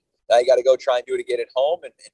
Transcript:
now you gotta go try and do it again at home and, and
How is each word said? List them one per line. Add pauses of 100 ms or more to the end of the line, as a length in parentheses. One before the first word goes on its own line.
(300)
now
you
gotta
go
try
and
do
it
again
at
home
and, (100)
and